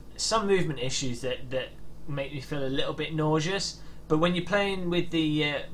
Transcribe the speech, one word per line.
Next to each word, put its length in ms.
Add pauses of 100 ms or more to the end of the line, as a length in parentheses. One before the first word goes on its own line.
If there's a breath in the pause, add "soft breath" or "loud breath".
(160)
some 300
movement 340
issues 420
that, 280
that 180 (380)
make 280
me 80
feel 220
a 40
little 240
bit 220
nauseous. 640 (260 loud breath)
But 120
when 160
you're 100
playing 460
with 200
the, 340
uh, 140 (160)